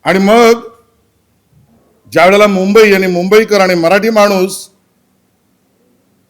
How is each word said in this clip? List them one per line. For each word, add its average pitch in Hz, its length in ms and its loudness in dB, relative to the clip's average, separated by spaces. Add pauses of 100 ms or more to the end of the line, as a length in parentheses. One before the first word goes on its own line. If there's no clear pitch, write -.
आणि 175 140 -2
मग 226 500 0 (1400)
ज्या 160 140 2
वेळेला 202 200 2
मुंबई 202 460 2
आणि 190 140 0
मुंबईकर 190 540 0
आणि 185 140 0
मराठी 190 360 0
माणूस 202 600 -2 (1600)